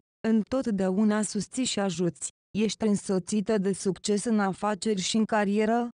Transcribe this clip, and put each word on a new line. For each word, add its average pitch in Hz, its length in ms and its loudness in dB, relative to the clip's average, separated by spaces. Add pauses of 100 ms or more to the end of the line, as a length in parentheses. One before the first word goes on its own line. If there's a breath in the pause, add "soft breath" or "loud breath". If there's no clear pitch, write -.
(280)
întotdeauna 214 920 2
susții 214 420 -4
și - 160 -2
ajuți. 175 480 -2 (300)
Ești 220 280 0
însoțită 208 720 0
de 196 140 0
succes 202 520 -2
în 220 160 2
afaceri 202 600 -2
și 180 160 -2
în 220 80 4
carieră, 214 640 0 (100)